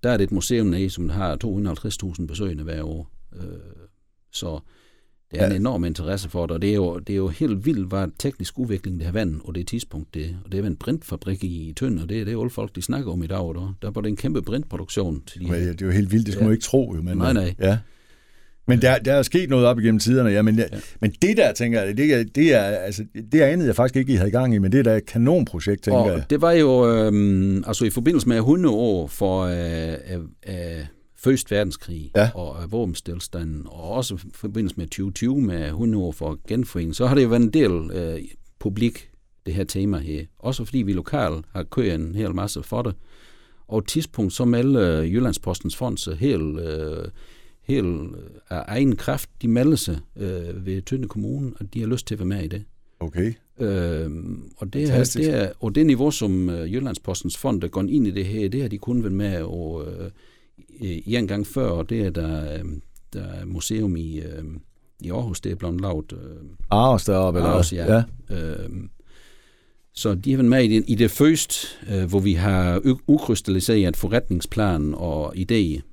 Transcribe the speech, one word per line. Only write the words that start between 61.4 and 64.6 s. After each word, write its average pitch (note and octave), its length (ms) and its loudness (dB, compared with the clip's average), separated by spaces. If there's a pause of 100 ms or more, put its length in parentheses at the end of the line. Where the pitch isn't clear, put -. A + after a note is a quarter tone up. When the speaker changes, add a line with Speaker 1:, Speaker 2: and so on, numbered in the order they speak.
Speaker 1:
før, C3 200 -2
og E2+ 220 -2
det A#2 120 -2
er G2 80 0
der, D#2+ 440 -4
øh, E2+ 120 -8 (480)
der F#2+ 100 -10
er F#2 220 -12
museum F#2 500 -2
i, D#2+ 240 -6
øh, D#2 240 -10 (580)